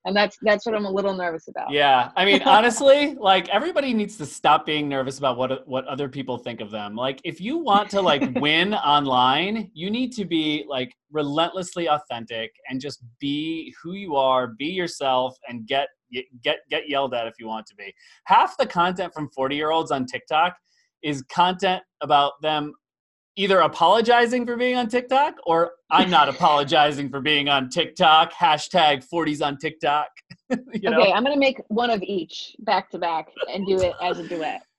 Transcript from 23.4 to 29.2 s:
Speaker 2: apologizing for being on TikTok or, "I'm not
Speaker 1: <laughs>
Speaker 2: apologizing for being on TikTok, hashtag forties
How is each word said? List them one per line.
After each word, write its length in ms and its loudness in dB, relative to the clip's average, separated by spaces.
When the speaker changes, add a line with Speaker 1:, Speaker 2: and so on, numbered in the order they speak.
Speaker 2:
apologizing 840 4
for 120 -6
being 180 0
on 120 -2
TikTok 480 0
or, 260 2
"I'm 200 4
not 200 6
Speaker 1:
<laughs> 60 -4
Speaker 2:
apologizing 720 2
for 120 -6
being 280 0
on 200 0
TikTok, 640 4
hashtag 720 2
forties 380 -4